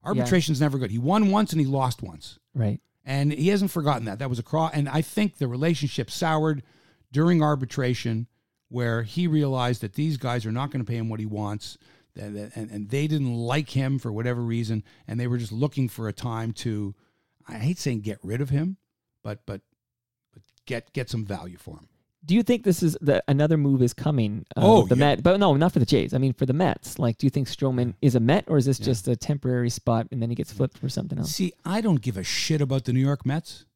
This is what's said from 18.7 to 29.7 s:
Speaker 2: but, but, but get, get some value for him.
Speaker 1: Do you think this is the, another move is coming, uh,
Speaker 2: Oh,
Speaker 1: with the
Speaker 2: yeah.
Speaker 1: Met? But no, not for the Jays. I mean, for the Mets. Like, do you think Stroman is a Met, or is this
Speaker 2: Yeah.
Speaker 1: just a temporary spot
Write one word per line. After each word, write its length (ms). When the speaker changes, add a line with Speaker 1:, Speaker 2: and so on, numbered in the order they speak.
Speaker 2:
but, 220
but, 160
but 120
get, 280
get 160
some 160
value 320
for 200
him. 100
Speaker 1:
Do 100
you 80
think 200
this 200
is 180
the, 260
another 300
move 240
is 120
coming, 520
uh, 80
Speaker 2:
Oh, 180
Speaker 1:
with 80
the 60
Speaker 2:
yeah. 40
Speaker 1:
Met? 80
But 180
no, 140
not 180
for 60
the 60
Jays. 280
I 60
mean, 120
for 140
the 80
Mets. 440
Like, 200
do 80
you 40
think 200
Stroman 520
is 140
a 60
Met, 260
or 100
is 80
this 140
Speaker 2:
Yeah. 60
Speaker 1:
just 240
a 80
temporary 520
spot 400